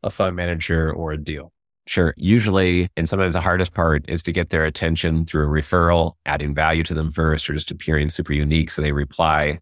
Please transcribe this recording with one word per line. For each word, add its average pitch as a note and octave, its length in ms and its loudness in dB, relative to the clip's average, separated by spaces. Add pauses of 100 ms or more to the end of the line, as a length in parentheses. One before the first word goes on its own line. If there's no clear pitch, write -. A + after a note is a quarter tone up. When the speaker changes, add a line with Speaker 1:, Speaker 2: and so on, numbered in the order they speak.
Speaker 1:
a - 60 -2
fund F#2 260 -2
manager, E2 560 0
or E2 180 -6
a D#2 80 -6
deal? D2 340 -10 (340)
Speaker 2:
Sure. F2 300 2
Usually, F#2 800 4
and E2 120 -2
sometimes F#2 260 0
the F#2 60 2
hardest F2+ 340 0
part D#2+ 340 2
is D#2+ 140 -4
to E2+ 100 -4
get E2+ 180 -2
their D#2+ 140 2
attention D#2+ 640 0
through D2+ 180 0
a D2+ 180 0
referral, E2+ 500 2 (140)
adding D2 280 -2
value D#2+ 300 0
to D#2+ 100 -6
them D#2 160 -2
first, D#2 400 0
or - 20 -4
just D2+ 200 -6
appearing D2+ 380 0
super - 220 -4
unique D2 380 0
so - 100 -6
they D2 120 0
reply. D2+ 680 0